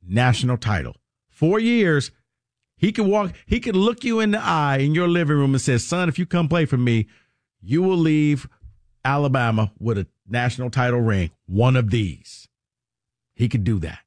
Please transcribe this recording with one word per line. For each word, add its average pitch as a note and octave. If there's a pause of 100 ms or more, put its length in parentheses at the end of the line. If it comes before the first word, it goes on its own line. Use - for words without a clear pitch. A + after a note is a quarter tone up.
National B2
title. E2+ (320)
Four F3+
years, A3 (640)
he G3
could G#3+
walk, G3 (100)
he A#3+
could A3+
look A3+
you A3+
in G#3+
the G#3
eye D3+
in C#3+
your F3
living E3+
room C#3
and C3
say, B2+
"Son, F3
if C#3+
you F3+
come E3+
play E3
for C3+
me, A#2 (540)
you C#3
will F#3
leave D3+ (560)
Alabama B2+
with A2
a F#2 (200)
national B2
title B2
ring, G2 (120)
one A#2+
of A2+
these." G2 (840)
He A#2+
could G#2+
do G#2
that. D#2